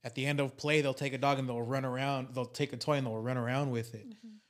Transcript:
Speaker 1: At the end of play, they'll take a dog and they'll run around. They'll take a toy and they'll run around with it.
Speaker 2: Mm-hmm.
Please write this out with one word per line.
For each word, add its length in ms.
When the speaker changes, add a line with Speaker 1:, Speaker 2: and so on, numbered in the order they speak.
Speaker 1:
At 100
the 100
end 140
of 160
play, 240
they'll 140
take 180
a 60
dog 220
and 100
they'll 120
run 220
around. 500
They'll 120
take 260
a 60
toy 160
and 120
they'll 120
run 180
around 360
with 240
it. 140
Speaker 2:
Mm-hmm. 180